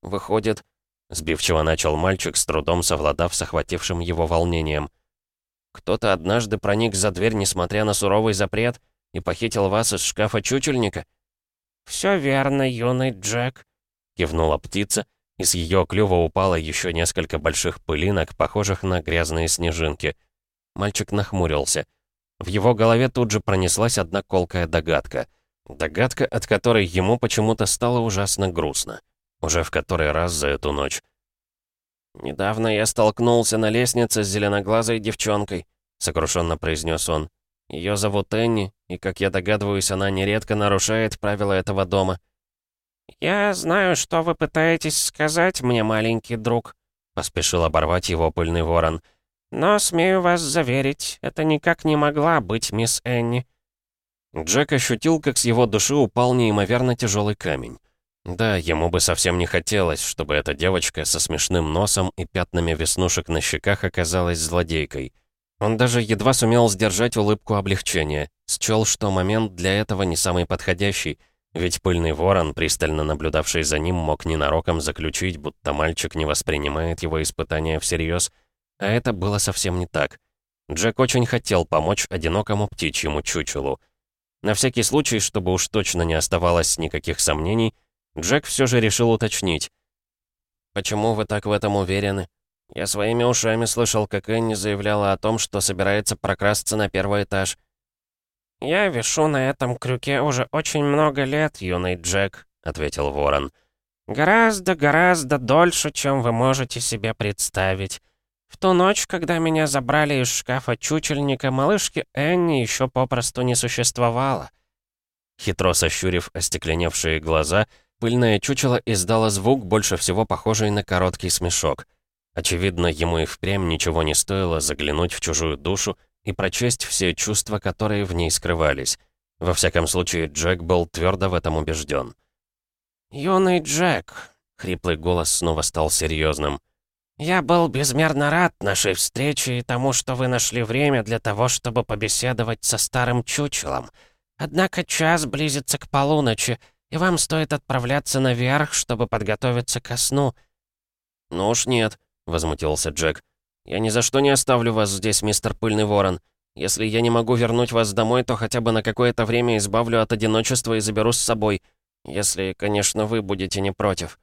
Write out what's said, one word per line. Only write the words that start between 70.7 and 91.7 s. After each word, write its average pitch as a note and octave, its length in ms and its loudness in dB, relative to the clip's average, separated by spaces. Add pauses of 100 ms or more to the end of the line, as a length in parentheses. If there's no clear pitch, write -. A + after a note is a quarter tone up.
Ведь E2 280 -2
пыльный E2+ 300 2
ворон, E2 420 2
пристально D#2 500 -2
наблюдавший D#2 580 -2
за D2+ 160 0
ним, E2+ 160 -2
мог D#2 300 -2
ненароком D#2+ 560 0
заключить, D#2 560 -4
будто C#2+ 360 -8
мальчик D#2+ 420 -2
не D#2+ 100 -2
воспринимает D2+ 800 -2
его D#2+ 200 -2
испытания D#2+ 560 -4
всерьез. E2 540 -2 (460)
А G2 80 -4
это A#2 260 0
было G2+ 260 -2
совсем F#2 400 -2
не F2 80 -2
так. - 320 -4 (520)
Джек G2+ 280 0
очень B2 280 2
хотел F#2+ 400 0
помочь D#2+ 420 0
одинокому G2+ 600 -2
птичьему D2 540 -4
чучелу. C#2 580 -4 (640)
На G#2+ 120 0
всякий A#2+ 280 0
случай, B2 380 2
чтобы F#2 320 -2
уж F#2 160 0
точно F2+ 340 0
не E2 120 0
оставалось E2+ 640 2
никаких D#2+ 420 -4
сомнений, F#2+ 540 0 (440)
Джек G2 280 0
все - 200 2
же A#2+ 140 4
решил A2+ 300 2
уточнить. G2 600 0 (1040)
«Почему G#2+ 400 0
вы G#2+ 120 -2
так G#2 180 -2
в G#2 80 0
этом G#2 240 0